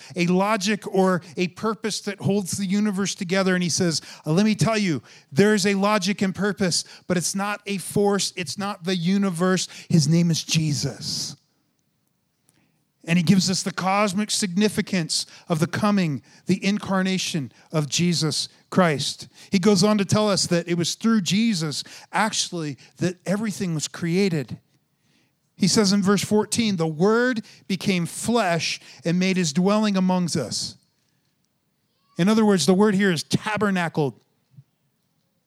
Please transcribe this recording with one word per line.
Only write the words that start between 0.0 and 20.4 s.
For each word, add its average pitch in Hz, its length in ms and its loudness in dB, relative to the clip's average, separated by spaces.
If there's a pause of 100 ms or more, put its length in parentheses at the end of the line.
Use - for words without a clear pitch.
a 175 100 0
logic 196 600 0
or 185 340 2 (160)
a 180 120 -2
purpose 214 520 -6
that 196 200 -8
holds 196 320 -2
the 196 140 -4
universe 202 480 -2
together. 185 400 0
And 180 80 0
he 175 60 0
says, 170 320 0 (260)
"Uh, 151 60 0
let 196 140 4
me 214 100 2
tell 220 220 2
you, 175 220 0 (300)
there 202 240 6
is 190 100 2
a 202 100 2
logic 196 480 0
and 190 120 -2
purpose, 190 480 -2 (240)
but 180 100 0
it's 180 200 -4
not 202 300 -4
a 202 120 -4
force. 202 560 0
It's - 240 -8
not 202 240 -6
the 190 140 -2
universe. 185 720 0 (200)
His 151 200 4
name 170 240 4
is 156 100 -2
Jesus." - 960 -4 (1700)
And 165 140 2
he 180 40 0
gives 185 280 4
us 185 120 -2
the 185 100 -6
cosmic 202 580 0
significance 196 920 -2 (240)
of 175 100 0
the 151 80 0
coming, 180 560 0 (240)
the 190 180 0
incarnation 190 880 -2 (220)
of 151 160 0
Jesus 160 600 -2 (200)
Christ. 160 580 0 (240)
He 196 80 2
goes 190 240 4
on 208 160 4
to 196 60 0
tell 214 240 0
us 190 180 0